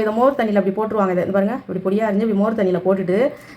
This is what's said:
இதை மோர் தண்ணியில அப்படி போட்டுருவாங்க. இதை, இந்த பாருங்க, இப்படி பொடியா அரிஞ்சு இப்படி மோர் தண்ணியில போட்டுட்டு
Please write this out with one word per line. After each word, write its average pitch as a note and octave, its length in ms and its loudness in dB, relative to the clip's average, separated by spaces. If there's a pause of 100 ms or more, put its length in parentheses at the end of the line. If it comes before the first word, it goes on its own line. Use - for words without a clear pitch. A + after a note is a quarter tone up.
இதை G#3+ 140 0
மோர் C4 220 2
தண்ணியில G#3 220 2
அப்படி F#3+ 160 -2
போட்டுருவாங்க. G#3+ 380 0
இதை, F3 100 0
இந்த F#3+ 120 -2
பாருங்க, G#3 240 0
இப்படி F3+ 240 -8
பொடியா G3+ 240 0
அரிஞ்சு G3+ 160 0
இப்படி G3+ 160 0
மோர் A3+ 180 0
தண்ணியில F3+ 280 0
போட்டுட்டு F#3+ 300 0 (400)